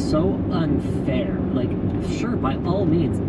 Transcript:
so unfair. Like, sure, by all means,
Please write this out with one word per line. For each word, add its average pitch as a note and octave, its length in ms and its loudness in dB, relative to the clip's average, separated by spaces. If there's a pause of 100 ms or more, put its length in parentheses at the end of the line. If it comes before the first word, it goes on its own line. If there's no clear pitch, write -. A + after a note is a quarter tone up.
(100)
so - 180 2 (240)
unfair. - 840 0 (140)
Like, - 180 0 (480)
sure, A#3+ 180 -2
by - 180 0 (100)
all G3 220 0
means, D#3 320 2 (100)